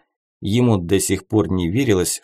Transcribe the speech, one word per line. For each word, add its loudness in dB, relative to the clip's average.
Ему 2
до 0
сих -4
пор 0
не -2
верилось, 0